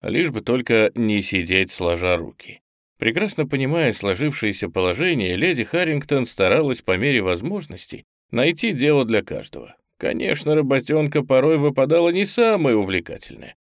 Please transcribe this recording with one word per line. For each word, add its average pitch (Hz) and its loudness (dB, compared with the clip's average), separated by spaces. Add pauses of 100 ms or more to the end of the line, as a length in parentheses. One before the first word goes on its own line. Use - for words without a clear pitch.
лишь 156 -2
бы 113 -6
только 117 2
не 107 2
сидеть 92 0
сложа 87 0
руки. - -10 (360)
Прекрасно 156 -2
понимая 139 0
сложившееся 101 -2
положение, 98 0
леди 139 0
Харрингтон 147 0
старалась 120 2
по 92 0
мере 123 2
возможности 95 -4 (240)
найти 165 0
дело 143 2
для 110 0
каждого. - -12 (220)
Конечно, - -2
работёнка 147 0
порой 135 4
выпадала 147 2
не 180 0
самая 202 2
увлекательная. 92 -4